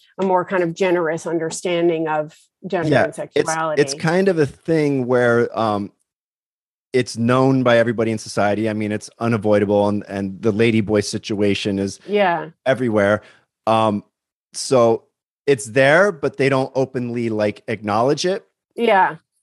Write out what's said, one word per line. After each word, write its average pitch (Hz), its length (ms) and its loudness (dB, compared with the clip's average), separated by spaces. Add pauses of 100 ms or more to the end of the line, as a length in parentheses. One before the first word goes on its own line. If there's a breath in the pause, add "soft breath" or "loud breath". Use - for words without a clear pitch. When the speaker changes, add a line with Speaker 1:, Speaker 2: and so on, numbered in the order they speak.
(200 soft breath)
Speaker 1:
a 190 60 -2
more 180 180 2
kind 185 200 -2
of 165 100 -4
generous 170 520 -2
understanding 165 840 -2
of 156 280 -6 (300)
gender 170 220 -2
Speaker 2:
Yeah, 131 140 4
Speaker 1:
and - 60 -2
Speaker 2:
it's, 143 80 -14
Speaker 1:
sexuality. 156 640 -2
Speaker 2:
it's 135 120 0
kind 170 340 0
of 180 120 0
a 147 60 2
thing 143 600 -2
where, 120 500 2
um, 104 340 -2 (1000)
it's 123 260 -2
known 131 460 2
by 120 140 6
everybody 113 340 0
in 110 60 -4
society. 104 520 -2
I 107 40 -2
mean, 107 180 -4
it's 107 180 -6 (100)
unavoidable, 104 680 2
and, 104 220 -2
and 98 320 -8
the 110 100 2
ladyboy 107 540 2
situation 101 760 -4
is 98 280 -6
Speaker 1:
Yeah. 175 420 -2 (160)
Speaker 2:
everywhere. 107 560 2 (460 soft breath)
Um, 110 360 0 (500)
so 117 500 2 (420)
it's 135 200 0
there, 143 460 4
but 147 260 -6
they 131 120 2
don't 135 260 0
openly, 123 540 -4
like, 107 380 -2
acknowledge 113 580 -2
it. 185 200 -4 (300)
Speaker 1:
Yeah. 185 420 2 (260)